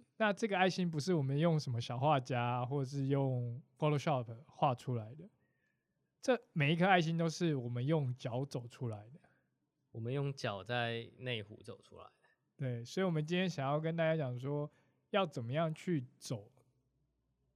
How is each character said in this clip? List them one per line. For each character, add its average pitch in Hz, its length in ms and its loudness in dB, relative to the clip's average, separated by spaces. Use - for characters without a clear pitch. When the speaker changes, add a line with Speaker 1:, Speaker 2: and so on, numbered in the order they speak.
Speaker 1:
那 214 140 2
这 202 160 -2
个 196 80 0
爱 185 140 6
心 180 200 0
不 160 100 -2
是 185 160 2
我 156 60 4
们 135 160 0
用 160 220 4
什 139 120 -4
么 117 100 -2
小 120 160 -4
画 143 220 4
家 123 440 0
或 135 200 -2
者 131 60 -6
是 139 180 -2
用 131 520 0
Photoshop 147 480 2
画 139 300 2
出 123 200 -4
来 113 200 -6
的， 165 120 -18
这 247 180 2
每 147 200 4
一 - 20 4
颗 170 100 4
爱 185 160 8
心 165 160 2
都 165 100 2
是 160 280 0
我 120 120 -2
们 120 160 -2
用 139 320 2
脚 123 300 -4
走 131 220 -8
出 123 220 -6
来 107 200 -10
的。 143 100 -20
Speaker 2:
我 117 80 -12
们 117 140 -4
用 139 180 -2
脚 104 320 -4
在 117 540 -2
内 123 240 -4
湖 104 220 -12
走 - 180 -16
出 - 160 -20
来 - 60 -18
的。 - 80 -20
Speaker 1:
对， 123 300 -6
所 - 160 -4
以 190 40 2
我 185 40 2
们 156 160 0
今 170 100 -4
天 185 140 0
想 139 180 -4
要 147 120 0
跟 160 160 -2
大 165 80 0
家 160 120 4
讲 127 240 -2
说， 147 320 -4
要 196 160 2
怎 147 180 -6
么 117 80 -6
样 160 220 0
去 156 320 -2
走 107 320 -10